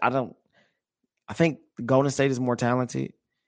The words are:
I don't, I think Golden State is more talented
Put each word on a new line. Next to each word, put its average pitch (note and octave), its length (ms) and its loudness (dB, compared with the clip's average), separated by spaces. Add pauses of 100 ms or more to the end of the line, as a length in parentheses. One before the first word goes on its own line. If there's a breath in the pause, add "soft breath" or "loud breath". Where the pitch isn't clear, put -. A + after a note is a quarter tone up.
I A#2+ 80 2
don't, B2 260 -2 (920)
I G#2 60 -12
think D#3+ 260 2 (260)
Golden C3+ 260 4
State C#3 200 2
is B2 80 -2
more B2 160 -2
talented B2 580 -2 (340)